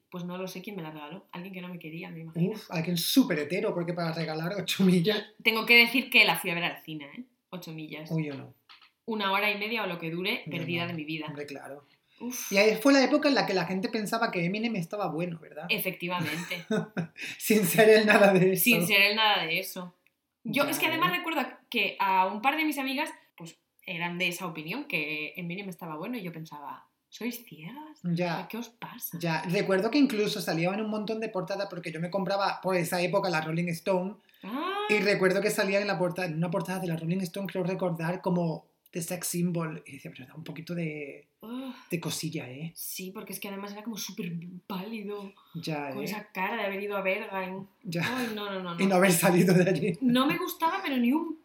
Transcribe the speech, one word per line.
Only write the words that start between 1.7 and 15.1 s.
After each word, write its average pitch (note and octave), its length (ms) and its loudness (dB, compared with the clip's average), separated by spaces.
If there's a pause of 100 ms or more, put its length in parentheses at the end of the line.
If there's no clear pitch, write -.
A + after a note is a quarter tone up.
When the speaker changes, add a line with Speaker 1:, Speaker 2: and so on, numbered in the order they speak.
Speaker 1:
quería, E3 300 -12
me E3 120 -12
imagino. E3 300 -2
Speaker 2:
Uf, - 200 -12
alguien E3+ 260 -2
súper E3+ 420 2
hetero, F#3 340 -2
porque F3 200 -4
para E3 200 -4
regalar D#3+ 440 -4
Ocho - 260 0
Millas. F#3 400 4 (200)
Speaker 1:
Tengo A3 220 2
que A#3+ 120 8
decir A#3+ 320 6
que A3+ 160 8
la E3 140 4
fui F#3+ 120 -4
a E3+ 40 0
ver E3+ 80 -2
al - 200 -4
cine, D#3 220 -10 (120)
¿eh? B3 60 -10 (260)
Ocho E3+ 220 -12
Millas. D#3 400 -12
Speaker 2:
Uy, D#3+ 160 2
yo C#3+ 80 -6
no. B2+ 180 -12 (520)
Speaker 1:
Una G#3 280 0
hora G#3 180 2
y G3+ 60 -2
media G#3+ 260 -2
o F#3+ 40 -2
lo E3+ 120 -4
que E3 100 -4
dure, F#3 360 -2
Speaker 2:
Yo E3 60 -10
Speaker 1:
perdida E3+ 320 -2
Speaker 2:
no. E3+ 40 -4
Speaker 1:
de F3 60 -6
mi D#3 100 -6
vida. D3+ 240 -6
Speaker 2:
Hombre, D3 180 -8
claro. C#3 400 -14 (360)
Speaker 1:
Uf. - 320 -8
Speaker 2:
Y G3 40 4
ahí G#3 240 6
fue C#4 120 8
la C4+ 100 8
época D4 240 4
en C#4 80 4
la A3+ 100 2
que G#3 80 -2
la F3+ 120 2
gente F#3+ 240 -2
pensaba A3+ 420 0
que F3 140 0
Eminem G#3+ 320 0
estaba F#3+ 300 -2
bueno, E3 320 -4